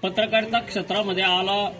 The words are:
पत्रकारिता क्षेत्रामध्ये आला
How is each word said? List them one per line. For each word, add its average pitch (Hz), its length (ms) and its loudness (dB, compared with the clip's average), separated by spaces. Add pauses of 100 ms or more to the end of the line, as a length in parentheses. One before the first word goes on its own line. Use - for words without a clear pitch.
पत्रकारिता 220 560 0
क्षेत्रामध्ये 196 640 -2
आला 190 560 2